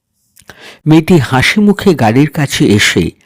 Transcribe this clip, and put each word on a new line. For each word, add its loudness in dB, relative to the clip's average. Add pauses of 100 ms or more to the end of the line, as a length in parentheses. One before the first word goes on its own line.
(880)
মেয়েটি 4
হাসি -2
মুখে 0
গাড়ির 0
কাছে -4
এসে 0 (140)